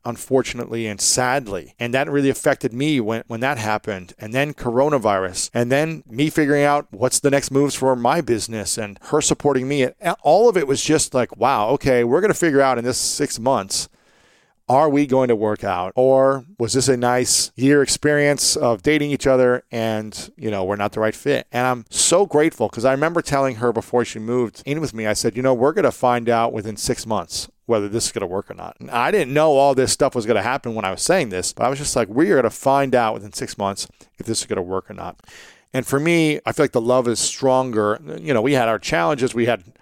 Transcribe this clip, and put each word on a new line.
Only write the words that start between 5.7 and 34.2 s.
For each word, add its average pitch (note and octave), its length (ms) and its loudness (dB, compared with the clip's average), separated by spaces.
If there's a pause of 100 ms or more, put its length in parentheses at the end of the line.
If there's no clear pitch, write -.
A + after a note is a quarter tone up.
then D3+ 360 -2
me C3+ 240 -2
figuring C#3+ 340 2
out C#3+ 260 0
what's A2+ 300 -2
the C#3+ 100 2
next C#3 200 0
moves C3+ 240 0
for C3 200 2
my B2+ 280 0
business A2+ 560 -4
and G2+ 240 -10
her D3+ 180 0
supporting C#3 480 0
me. C#3+ 140 0
And E3+ 400 -2
all G3 260 6
of F#3+ 80 4
it D3+ 100 0
was C3 160 0
just - 300 0
like, B2 240 -2
Wow, A2 340 2
okay, B2+ 340 2
we're C#3 180 2
gonna G3+ 100 2
figure C#3+ 300 2
out B2+ 160 2
in A#2 60 -6
this B2 140 -2
six - 400 -4
months A2+ 520 -2 (800)
are D3+ 160 6
we C#3+ 160 2
going C3 240 2
to A#2 80 4
work G#2+ 280 -2
out? F#2 300 -2
Or C3+ 520 4 (120)
was A2 140 -2
this C3 160 2
a B2+ 80 4
nice B2 600 0
year C#3 260 4
experience D3 720 0
of A#2 260 0
dating D3 280 0
each C#3 160 -2
other B2+ 440 2
and, A2 640 -6
you A2+ 160 -8
know, G2 140 -4
we're G2+ 120 -2
not G2+ 160 -2
the A2 80 -6
right A2 140 0
fit? C#3 380 -4
And B2 140 -2
I'm B2 240 -4
so F#3 340 2
grateful D3+ 460 0
'cause A#2 160 -2
I C3 60 4
remember D#3+ 280 0
telling C3+ 360 -2
her A#2+ 140 0
before A#2 360 -2
she - 120 -12
moved A2+ 460 -4
in D3 160 -4
with A#2+ 140 -6
me, A2 120 -6
I G#2+ 60 0
said, G#2+ 240 -2
"You B2+ 60 -4
know, C3 100 2
we're C3 220 2
gonna C#3+ 180 2
find B2 340 0
out A#2 280 0
within G#2+ 240 -8
six - 280 -4
months G2+ 420 -6 (180)
whether A2+ 200 2
this D3+ 200 -4
is - 60 -6
gonna G2 120 -6
work F#2 260 -6
or F#2+ 40 -12
not." E2+ 260 -16
And B2+ 100 -16
I B2 200 0
didn't D3 240 0
know D3+ 240 4
all C#3 160 4
this B2+ 180 2
stuff C#3 220 0
was A#2+ 100 -4
gonna G#2+ 160 2
happen A#2+ 340 -4
when G#2+ 120 -4
I F#2+ 40 0
was F#2 120 -6
saying E3 260 0
this, F#2 240 -6
but - 140 -2
I - 20 2
was C3+ 100 -2
just - 160 -6
like, A2+ 140 0
"We D3+ 220 0
are E3 60 4
gonna A#2 120 2
find C3+ 460 0
out A2+ 180 2
within G#2 220 -12
six - 240 -10
months G2 280 -4 (320)
if - 60 -12